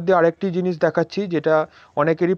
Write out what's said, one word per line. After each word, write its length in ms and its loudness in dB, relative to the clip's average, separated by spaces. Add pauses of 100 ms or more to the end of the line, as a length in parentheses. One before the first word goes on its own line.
দিয়ে 120 4
আরেকটি 340 0
জিনিস 280 -4
দেখাচ্ছি, 480 -2
যেটা 400 0 (280)
অনেকেরই 420 0